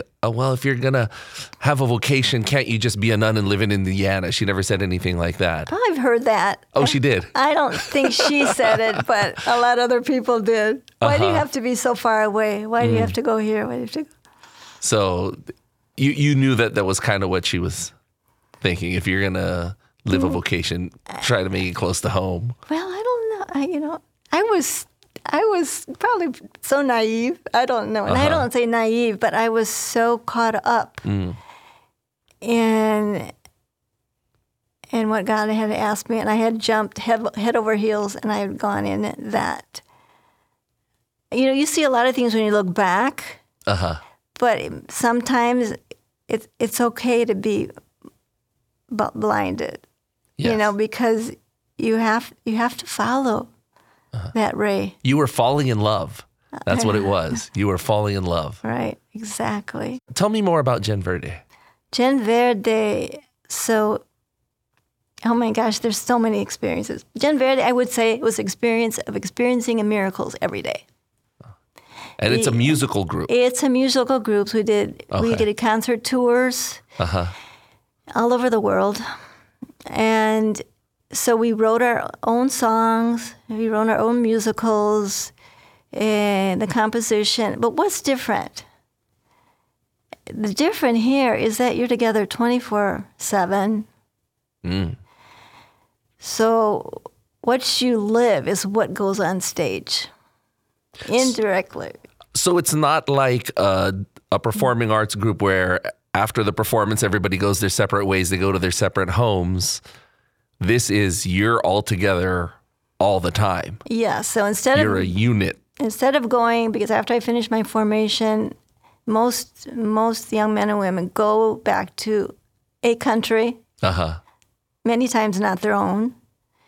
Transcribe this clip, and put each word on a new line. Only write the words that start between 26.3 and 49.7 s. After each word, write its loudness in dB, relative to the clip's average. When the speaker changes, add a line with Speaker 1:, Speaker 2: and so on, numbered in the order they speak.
Speaker 2:
so 0
naive. 0
I 2
don't -2
know. -2
And 2
I 4
Speaker 1:
Uh-huh. 2
Speaker 2:
don't 0
say 2
naive, 0
but 2
I 2
was 0
so 0
caught -2
up -2
Speaker 1:
Mm. -2
Speaker 2:
in, 0
in 0
what 0
God 0
had 0
asked -2
me. -2
And -2
I 2
had 2
jumped -2
head, 0
head 0
over 2
heels, 0
and -4
I -2
had -4
gone -2
in -4
that. -6
You 4
know, 4
you 2
see 0
a 4
lot 4
of 2
things 0
when 2
you 2
look 2
back, 0
Speaker 1:
Uh-huh. 0
Speaker 2:
but -2
sometimes 0
it's, -6
it's -2
okay 0
to 0
be -2
bu-, -2
blinded, -2